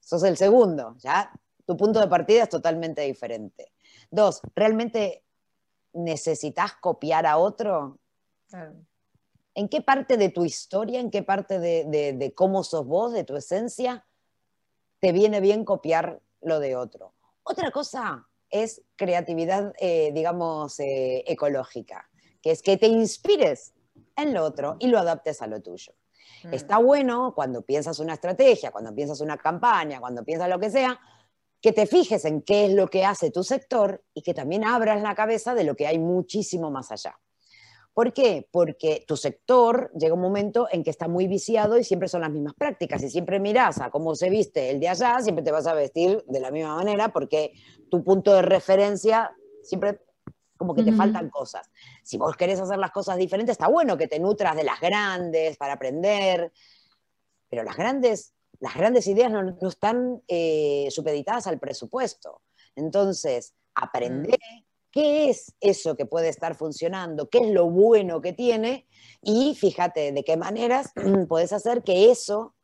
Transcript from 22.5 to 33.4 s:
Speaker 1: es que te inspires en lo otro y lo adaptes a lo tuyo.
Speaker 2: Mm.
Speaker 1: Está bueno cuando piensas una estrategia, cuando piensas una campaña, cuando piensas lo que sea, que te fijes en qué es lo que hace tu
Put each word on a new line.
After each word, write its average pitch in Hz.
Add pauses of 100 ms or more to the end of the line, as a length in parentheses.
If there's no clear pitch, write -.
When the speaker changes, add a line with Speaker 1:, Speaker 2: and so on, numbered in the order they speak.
Speaker 1:
es 160
que 196
te 226
inspires 226 (440)
en 294
lo 170
otro 147
y 254
lo 233
adaptes 165
a 117
lo 107
tuyo. - (520)
Speaker 2:
Mm. 165
Speaker 1:
Está 170
bueno 254
cuando 131
piensas 147
una 160
estrategia, 185
cuando 107
piensas 143
una 151
campaña, 165
cuando 120
piensas 165
lo 180
que 208
sea, 254 (640)
que 226
te 214
fijes 311
en 151
qué 208
es 190
lo 196
que 190
hace 185
tu 180